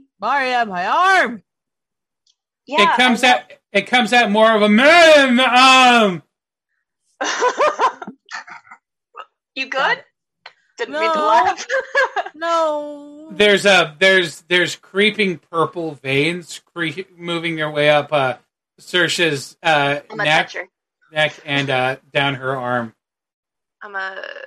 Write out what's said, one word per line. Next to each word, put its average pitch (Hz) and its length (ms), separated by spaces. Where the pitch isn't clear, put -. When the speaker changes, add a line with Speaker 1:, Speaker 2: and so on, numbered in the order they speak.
Speaker 1:
Maria, 254 440
my 185 220
arm. 302 560
Speaker 2:
Yeah, 202 260
Speaker 3:
It 254 40
comes 247 280
Speaker 2:
I 254 40
know. 247 60
Speaker 3:
out. - 180
It 196 160
comes 240 240
out 240 180
more 220 240
of 208 80
a 214 60
man. 277 720
Um. 247 840
Speaker 2:
<laughs> - 880
You 269 140
good? 294 340
Didn't 254 160
mean 320 180
to 311 60
Speaker 1:
No. 302 80
Speaker 2:
laugh. 349 400
<laughs> 403 340
Speaker 1:
No. 294 1000
Speaker 3:
There's 202 340
a, 170 320
there's, 190 500
there's 175 280
creeping 202 600
purple 160 460
veins 147 680
cre-, 165 280
moving 170 380
their 151 140
way 147 200
up, 147 240
uh, 131 220
Saoirse's, 165 840
uh, 147 380
Speaker 2:
I'm 151 100
a 202 40
Speaker 3:
neck, 165 240
Speaker 2:
toucher. 175 200
Speaker 3:
neck 151 320
and, 139 240
uh, 131 280
down 139 220
her 131 200
arm. 123 380
Speaker 2:
I'm 208 120
a 190 280